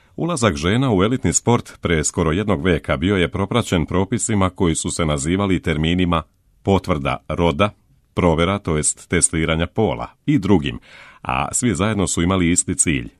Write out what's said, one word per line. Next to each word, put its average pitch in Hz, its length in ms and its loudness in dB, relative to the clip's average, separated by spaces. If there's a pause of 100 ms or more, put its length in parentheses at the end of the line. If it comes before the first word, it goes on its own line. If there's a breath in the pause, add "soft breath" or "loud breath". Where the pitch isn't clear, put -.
(160 soft breath)
Ulazak 139 400 0
žena 110 360 0
u 92 100 4
elitni 107 300 0
sport - 480 -2
pre 80 240 0
skoro 78 280 0
jednog 92 320 -2
veka 82 320 0
bio 90 200 0
je 85 140 0
propraćen 95 560 -2
propisima 95 640 0
koji 85 240 0
su 85 160 -4
se 85 140 -2
nazivali 85 580 0
terminima 82 600 0 (400)
potvrda 82 540 0 (120)
roda, 85 420 0 (440)
provera, 87 440 2
to 82 180 -4
jest - 320 -4
testiranja 80 580 0
pola, 67 420 -2 (180)
i 147 120 2
drugim, 78 400 0 (440 loud breath)
a 67 300 -2
svi 117 220 0
zajedno 98 320 0
su - 160 -2
imali 90 280 2
isti 87 240 0
cilj, 67 340 -2 (120)